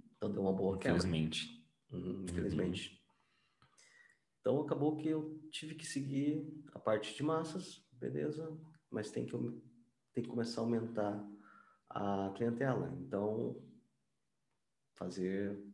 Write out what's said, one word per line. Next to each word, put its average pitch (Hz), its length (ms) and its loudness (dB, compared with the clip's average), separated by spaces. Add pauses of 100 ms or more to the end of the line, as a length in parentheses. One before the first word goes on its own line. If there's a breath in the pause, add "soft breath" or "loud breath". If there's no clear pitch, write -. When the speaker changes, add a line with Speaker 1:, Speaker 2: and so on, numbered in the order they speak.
(160)
Speaker 1:
Então 104 140 -2
deu 98 120 0
uma 95 100 4
boa 95 260 2
quebra. 87 200 4
Speaker 2:
Infelizmente. 80 680 0 (240)
Speaker 1:
Uhum, 92 100 -4
Speaker 2:
Uhum. 92 240 -4
Speaker 1:
infelizmente. 87 760 0 (1400 soft breath)
Então 123 200 4
acabou 147 360 2
que 156 120 -2
eu 156 320 0 (100)
tive 156 240 -8
que - 120 -10
seguir 139 600 0 (280)
a - 40 -12
parte - 380 2
de - 60 -2
massas, 160 600 -2 (100)
beleza, 151 600 -4 (360)
mas 107 200 -4
tem 120 160 -2
que, 120 60 -6 (840)
tem 120 100 0
que - 60 -6
começar 117 300 -2
a 113 40 2
aumentar 110 640 0 (640 loud breath)
a 98 460 2
clientela. 117 540 2 (100)
Então, 107 640 0 (1300)
fazer, 95 640 -2 (160)